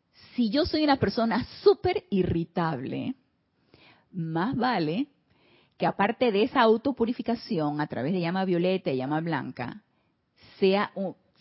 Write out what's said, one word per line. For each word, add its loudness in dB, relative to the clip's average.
si 0
yo 2
soy 0
una 4
persona 0
súper 2
irritable, -2
más -4
vale 0
que 0
aparte 0
de 2
esa 0
autopurificación 0
a 0
través -4
de 0
llama -2
violeta 0
y 0
llama -2
blanca, -6
sea 2
un, -6